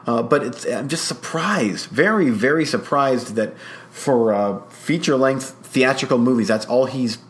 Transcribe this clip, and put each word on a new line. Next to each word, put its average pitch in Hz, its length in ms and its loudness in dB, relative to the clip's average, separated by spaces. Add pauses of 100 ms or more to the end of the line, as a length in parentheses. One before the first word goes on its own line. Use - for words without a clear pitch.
Uh, 120 160 0
but 139 200 2
it's, 120 220 -8
I'm 120 220 -4
just 160 180 -4
surprised, 160 840 -4
very, 175 420 2
very 139 360 2
surprised 131 720 0
that 110 180 -2 (360)
for, 117 440 2
uh, 101 360 0
feature-length 135 960 -2
theatrical 131 500 2
movies, 120 300 4
that's 110 180 0
all 127 200 2
he's 123 320 -4 (120)